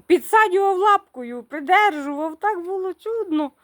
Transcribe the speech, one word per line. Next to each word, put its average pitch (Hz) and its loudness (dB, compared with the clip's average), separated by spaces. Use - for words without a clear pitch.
підсадював 392 2
лапкою, 302 0
придержував. 311 0
Так 392 -4
було 370 -6
чудно, 370 -4